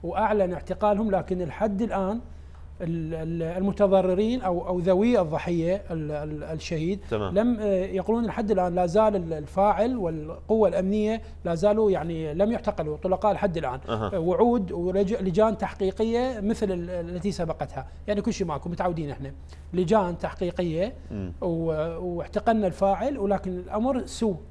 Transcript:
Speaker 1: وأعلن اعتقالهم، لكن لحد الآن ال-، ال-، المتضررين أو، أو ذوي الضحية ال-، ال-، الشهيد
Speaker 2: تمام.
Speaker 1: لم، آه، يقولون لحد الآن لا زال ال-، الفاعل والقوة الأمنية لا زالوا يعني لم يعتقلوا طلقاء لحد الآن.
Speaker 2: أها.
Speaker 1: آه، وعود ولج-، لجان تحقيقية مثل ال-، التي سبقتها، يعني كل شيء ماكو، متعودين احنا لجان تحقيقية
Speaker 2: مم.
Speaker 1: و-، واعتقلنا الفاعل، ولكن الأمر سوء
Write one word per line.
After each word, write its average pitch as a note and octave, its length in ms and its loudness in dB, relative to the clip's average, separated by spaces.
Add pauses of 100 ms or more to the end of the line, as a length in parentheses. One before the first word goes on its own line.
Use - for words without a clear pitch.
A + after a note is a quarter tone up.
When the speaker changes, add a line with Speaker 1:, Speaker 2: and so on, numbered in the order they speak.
Speaker 1:
وأعلن G3 500 2
اعتقالهم، G#3 580 2
لكن F3+ 320 0
لحد G3 400 -2
الآن G3 380 -2 (600)
ال-، E3 340 -4
ال-، E3 440 -4
المتضررين G3 840 4
أو، F3 260 -2
أو F3+ 100 0
ذوي F#3+ 420 4
الضحية E3 540 0 (160)
ال-، D#3 200 -4
ال-، D3+ 340 -6
الشهيد D#3+ 560 -4 (100)
Speaker 2:
تمام. F#3 280 0
Speaker 1:
لم، A#3 220 4
آه، F#3+ 240 2
يقولون G3 420 0
لحد G#3 240 -2
الآن F3+ 240 2
لا F3+ 120 2
زال G#3 300 4
ال-، E3 160 -2
الفاعل G3+ 640 2
والقوة F3 720 0
الأمنية G#3 540 0 (220)
لا E3+ 100 0
زالوا G#3 360 4
يعني D#3+ 440 -2
لم G3+ 180 2
يعتقلوا D3+ 440 -2
طلقاء F#3 360 2
لحد F3 240 0
الآن. C3+ 320 -4
Speaker 2:
أها. G#2+ 260 -2
Speaker 1:
آه، F#3 40 0
وعود F#3 540 4
ولج-، F#3 500 0
لجان G3+ 360 2
تحقيقية A3+ 800 -2
مثل G#3 320 0
ال-، F3 180 -4
التي F3 420 -4
سبقتها، D3+ 540 -6 (200)
يعني G#3 140 0
كل G#3 120 -2
شيء F#3 140 -2
ماكو، D3+ 220 -4
متعودين E3+ 420 -2
احنا C3+ 220 -10 (400)
لجان F3 460 4
تحقيقية F3 720 -2 (180)
Speaker 2:
مم. F#2+ 300 -6
Speaker 1:
و-، F#3+ 60 -4 (520)
واعتقلنا F#3 680 0
الفاعل، G3 520 0
ولكن G3 320 0
الأمر G#3+ 560 -2
سوء G#3 300 0 (140)